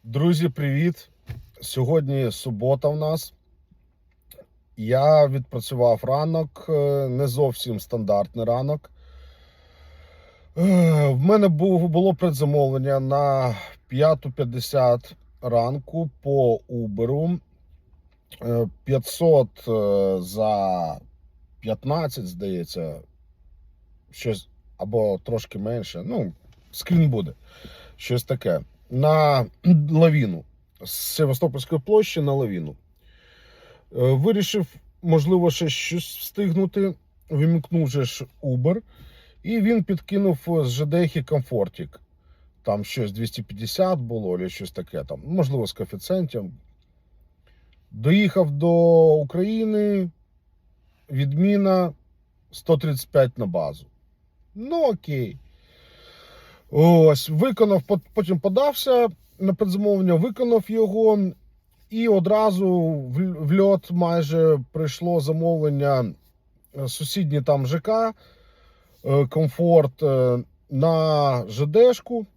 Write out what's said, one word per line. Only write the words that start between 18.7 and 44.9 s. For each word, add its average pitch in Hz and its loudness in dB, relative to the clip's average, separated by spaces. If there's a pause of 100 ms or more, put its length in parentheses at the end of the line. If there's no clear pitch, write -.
п'ятсот, 135 0
е, 101 0
за 95 -4 (600)
п'ятнадцять, 131 -6
здається, 87 -8 (1080)
щось, - -8 (300)
або 104 -2
трошки 110 -8
менше. 104 -8
Ну, 170 -6 (380)
скрін 165 0
буде. 98 -4 (640)
Щось - -4
таке. 87 -4 (300)
На 147 2 (100)
<clears throat> 156 4
Лавіну. 151 2 (400)
З - -14
Севастопольської 139 -4
площі 208 2
на 143 0
Лавіну. 95 -4
Е, - -18 (1300)
вирішив, 180 2 (340)
можливо, 170 2
ще 156 -4
щось - -6
встигнути. 196 -2 (360)
Вимкнув 160 0
же 135 -2
ж - -8 (180)
Uber. 139 -2 (640)
І 220 -2
він 220 2
підкинув 190 -2 (100)
з 156 0
Ж 127 -4
Д 165 0
Хи 147 -4
комфортик. 104 -4 (600)
Там 104 -2
щось 107 -6
двісті 110 -8
п'ятдесят 139 -4
було, 110 -6
або 90 -6
щось - -12
таке. 80 -10